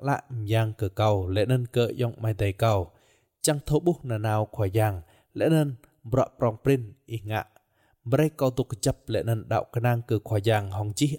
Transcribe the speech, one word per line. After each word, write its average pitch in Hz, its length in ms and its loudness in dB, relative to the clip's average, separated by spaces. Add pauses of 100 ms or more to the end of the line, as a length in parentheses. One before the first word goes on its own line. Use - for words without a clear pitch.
lạ 139 200 -2 (280)
giang 110 240 2
cờ 98 160 -4
cầu, 104 400 0
lệ 98 160 2
nên 123 220 0
cờ 120 240 0 (100)
yong 117 160 -2
mai 110 160 -2
tay 98 200 0
cầu. 101 380 0 (500)
Chăng 147 240 2
thấu 151 140 2
bút - 260 0
nà 117 120 -4
nào 107 340 0
khoa 104 220 0
giang, 107 280 0 (320)
lệ 110 160 2
nên 151 260 2 (280)
bọa 120 240 0 (100)
prong 110 260 0
prin 127 300 0 (120)
y 113 140 -10
ngạ. 104 260 -4 (580)
Bray 139 340 2
cầu 131 140 2
tục 127 160 -2 (140)
chấp 135 160 0 (100)
lệ 113 160 -2
nên 110 260 -2
đạo 107 220 0
cờ 117 100 -4
nang 120 260 2
cờ 107 160 0
khoa 110 160 0
giang 101 320 0
hong 104 240 -4
chí 147 240 0